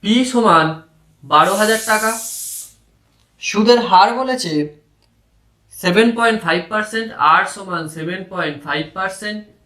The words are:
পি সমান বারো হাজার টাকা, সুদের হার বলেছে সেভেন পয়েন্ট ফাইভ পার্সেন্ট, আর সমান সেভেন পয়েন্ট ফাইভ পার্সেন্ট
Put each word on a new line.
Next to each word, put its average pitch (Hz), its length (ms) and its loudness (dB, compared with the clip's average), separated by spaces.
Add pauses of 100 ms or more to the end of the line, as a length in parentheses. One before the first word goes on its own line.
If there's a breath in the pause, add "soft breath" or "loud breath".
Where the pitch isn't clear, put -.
পি 208 140 0 (160)
সমান 175 360 4 (560)
বারো 156 380 4
হাজার 220 200 2 (100)
টাকা, 220 200 0 (1300)
সুদের 233 380 4 (100)
হার 190 200 8 (100)
বলেছে 254 340 -4 (1300)
সেভেন 190 260 4 (100)
পয়েন্ট 226 280 0
ফাইভ 170 160 0 (100)
পার্সেন্ট, 220 380 -4 (240)
আর 185 100 4 (100)
সমান 185 300 -8 (120)
সেভেন 165 240 -8 (120)
পয়েন্ট 160 340 -6
ফাইভ 151 180 -4 (140)
পার্সেন্ট 208 420 -8 (260)